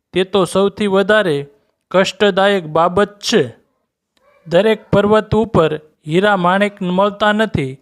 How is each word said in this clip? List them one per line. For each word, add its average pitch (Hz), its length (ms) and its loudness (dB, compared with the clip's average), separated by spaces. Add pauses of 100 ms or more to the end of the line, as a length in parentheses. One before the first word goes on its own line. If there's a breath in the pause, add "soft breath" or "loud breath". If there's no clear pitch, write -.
(140)
તે 185 100 0
તો 190 220 0
સૌથી 196 420 -2
વધારે 190 600 0 (440)
કષ્ટદાયક 196 760 0
બાબત 180 520 -2
છે. 139 360 -2 (920)
દરેક 208 440 0
પર્વત 208 440 2
ઉપર 180 440 0 (280)
હીરા 190 300 2
માણેક 196 440 -2
મળતા 196 500 0
નથી 208 500 -4